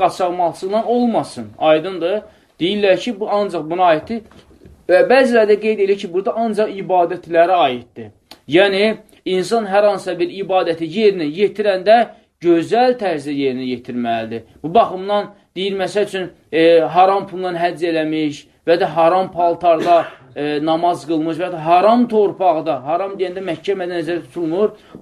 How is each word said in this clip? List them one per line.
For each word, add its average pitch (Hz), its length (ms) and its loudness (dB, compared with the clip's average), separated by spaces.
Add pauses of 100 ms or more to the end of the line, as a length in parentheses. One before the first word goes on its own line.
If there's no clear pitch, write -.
qaçaqmalçılıqla 180 840 -2
olmasın. 220 640 -2 (100)
Aydındır? 165 640 0 (400)
Deyirlər 190 400 2
ki, 233 200 -6
bu 202 120 -4
ancaq 190 380 -2
buna 175 240 2
aiddir. 214 280 -4 (680)
Və 175 200 6
bəziləri 233 440 4
də 202 100 2
qeyd 220 240 -2
edir 202 100 2
ki, 196 140 -10
burada 196 240 -4
ancaq 214 400 -2
ibadətlərə 175 800 0 (140)
aiddir. 117 420 -12 (360)
Yəni, 196 500 2 (280)
insan 185 400 -2
hər 202 240 2
hansısa 180 300 -6
bir 175 100 -2 (140)
ibadəti 165 420 -2
yerinə 180 400 0
yetirəndə 196 720 0 (460)
gözəl 180 560 2
tərzdə 151 340 -4
yerinə 131 380 -2
yetirməlidir. 117 720 -6 (180)
Bu 160 120 -8
baxımdan 196 580 0 (240)
deyir, 196 240 -4
məsəl 196 260 -2
üçün, 185 240 -6 (220)
e, 165 280 6
haram 185 480 2
pulla 180 280 -6
həcc 170 340 -2
eləmiş 156 540 -2 (240)
və 170 140 4
də 170 100 -2
haram 170 400 2
paltarda, 170 720 2 (300)
e, 147 300 -4
namaz 165 420 0
qılmış 160 320 -2
və 180 140 -4
də 160 100 -10
haram 208 480 4
torpaqda, 160 720 0
haram 180 320 -4
deyəndə 185 300 -6
Məkkə, 185 340 -4
Mədinə 175 220 -6
nəzərdə 160 260 -6
tutulmur, 175 460 -2 (280)